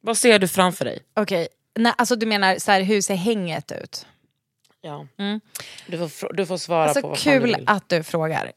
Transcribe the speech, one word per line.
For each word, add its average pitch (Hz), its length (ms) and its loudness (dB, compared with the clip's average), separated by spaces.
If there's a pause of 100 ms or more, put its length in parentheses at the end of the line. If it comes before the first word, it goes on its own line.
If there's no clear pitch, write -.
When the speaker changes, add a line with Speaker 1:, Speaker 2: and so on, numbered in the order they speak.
Speaker 1:
Vad 226 180 -2
ser 226 200 6
du 190 100 2
framför 185 360 2
dig? - 140 -8 (180)
Speaker 2:
Okej. 190 320 -2 (300)
Nej, 233 200 2
alltså, 247 180 2
du 220 100 -2
menar 202 320 2
så - 140 -2
här, 190 100 4
hur 202 180 2
ser 196 140 -2
hänget 180 580 -4
ut? - 340 -14 (760)
Speaker 1:
Ja. 147 260 -14 (120)
Speaker 2:
Mm. 202 220 -4 (460)
Speaker 1:
Du 175 120 -8
får 170 100 -4
fr-, - 260 -10
du 190 120 0
får 180 100 -4
svara 165 280 2
Speaker 2:
Alltså, 151 160 4
Speaker 1:
på - 80 -8
vad - 100 -6
fan 294 140 2
du 269 80 6
Speaker 2:
kul 233 160 0
Speaker 1:
vill. - 100 -8
Speaker 2:
att 202 220 2
du 165 140 0
frågar. 160 540 -4